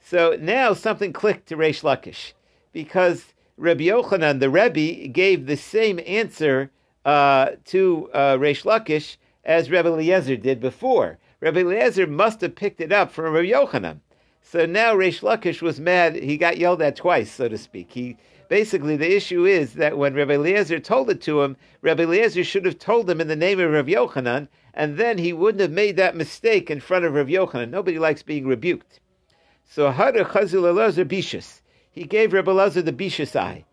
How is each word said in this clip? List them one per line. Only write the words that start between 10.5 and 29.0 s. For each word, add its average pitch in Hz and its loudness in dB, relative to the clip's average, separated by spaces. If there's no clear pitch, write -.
before. 127 -2
Rebbe 160 0
Eliezer 190 0
must 202 0
have 165 -6
picked - -8
it 165 -2
up 196 2
from 160 -6
Rabbi 175 2
Yochanan. 107 -2
So 170 -2
now 214 0
Reish 185 0
Lakish 214 -2
was 165 -4
mad. 170 2
He 147 -4
got 170 0
yelled 175 0
at 143 0
twice, 156 0
so 123 -6
to 110 -8
speak. - -18
He, 123 -10
basically, 175 0
the 165 2
issue 180 0
is 165 2
that 151 0
when 139 0
Rebbe 143 0
Eliezer 165 0
told 233 0
it 180 -2
to 151 0
him, 135 -2
Rebbe 160 2
Eliezer 180 0
should 190 -4
have 175 -2
told 214 0
him 160 -2
in 160 -2
the 156 -2
name 185 0
of 170 2
Rabbi 151 0
Yochanan, 143 -2
and 147 -4
then 226 -2
he 175 -2
wouldn't 196 0
have 180 2
made 196 0
that 185 2
mistake 170 -2
in 147 -6
front 180 -2
of 160 0
Rabbi 139 0
Yochanan. 139 -2
Nobody 175 -4
likes 160 0
being 147 -6
rebuked. 131 -4